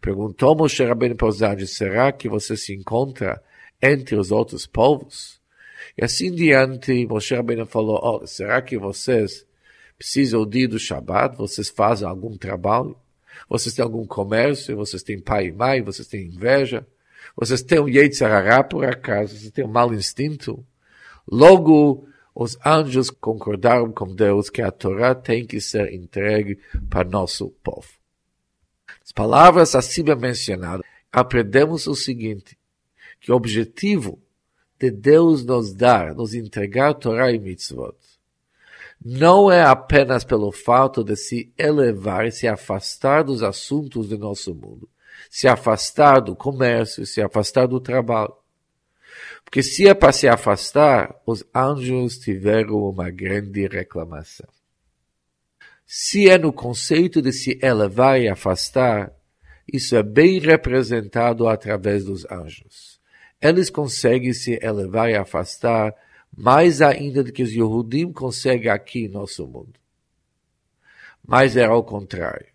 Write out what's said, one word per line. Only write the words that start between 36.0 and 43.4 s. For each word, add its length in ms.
nos 200
entregar 560
a 40
Torá 380
e 80
Mitzvot, 560
não 460
é 120
apenas 600
pelo 300
fato 500
de 140
se 420
elevar 680
e 40
se 160
afastar 800
dos 180